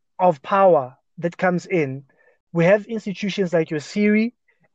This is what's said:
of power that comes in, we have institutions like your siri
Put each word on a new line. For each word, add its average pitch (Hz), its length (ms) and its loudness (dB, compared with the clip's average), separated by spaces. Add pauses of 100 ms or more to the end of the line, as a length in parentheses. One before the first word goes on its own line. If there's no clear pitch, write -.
(180)
of 180 240 2
power 170 540 2 (220)
that 170 180 -6
comes 180 300 -2
in, 139 380 -4 (480)
we 170 120 0
have 202 220 4
institutions 202 640 -6
like 165 180 0
your 156 100 -4
siri 208 540 0 (400)